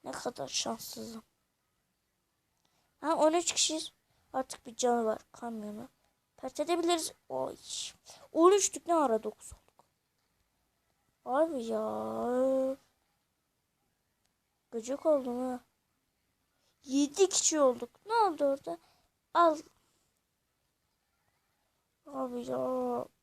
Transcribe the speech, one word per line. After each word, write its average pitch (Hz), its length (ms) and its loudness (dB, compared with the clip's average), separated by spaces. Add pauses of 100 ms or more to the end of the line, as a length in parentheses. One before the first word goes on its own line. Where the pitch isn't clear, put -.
Ne 254 80 -12
kadar 262 360 -8
şanssızım. 226 760 -8 (1800)
Ha, 311 140 0
on 302 180 4
üç 339 200 0
kişiyiz. - 400 -2 (400)
Artık - 320 -8
bir 233 100 -16
canavar 233 440 0 (120)
kamyonu 220 580 -12 (480)
pert - 220 -12
edebiliriz. 330 540 0 (160)
Oy. 131 260 -4 (760)
On 349 200 6
üçtük, 392 360 0
ne 339 80 2
ara 233 280 2
dokuz - 300 -12
olduk. - 320 -20 (1400)
Abi 285 380 0
ya. 226 1120 0 (1900)
Gıcık 247 340 -6
oldum 254 340 2
ha. 254 200 -4 (1200)
Yedi 285 460 2
kişi - 300 2
olduk. 247 300 2 (160)
Ne 427 80 -4
oldu 359 320 2
orada? 285 320 -2 (560)
Al. 330 240 6 (2500)
Abi 254 400 -8
ya. 254 600 -2 (160)